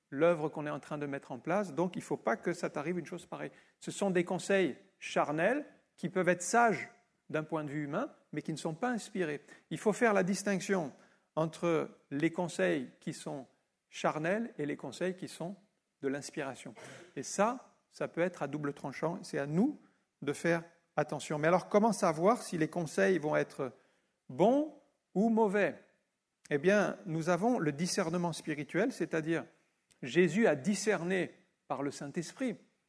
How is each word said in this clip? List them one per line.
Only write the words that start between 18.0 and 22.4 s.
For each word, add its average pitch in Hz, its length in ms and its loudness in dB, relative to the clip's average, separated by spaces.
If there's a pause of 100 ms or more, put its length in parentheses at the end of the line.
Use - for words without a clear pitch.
peut - 140 -2
être 180 220 -2
à 143 40 -4
double 143 260 -4
tranchant. 156 500 -4
C'est - 160 -4
à 143 80 -2
nous 202 340 2 (400)
de 139 120 0
faire 170 300 2 (340)
attention. 151 420 -2
Mais 156 80 4
alors, 175 200 4
comment 208 260 6
savoir 180 500 2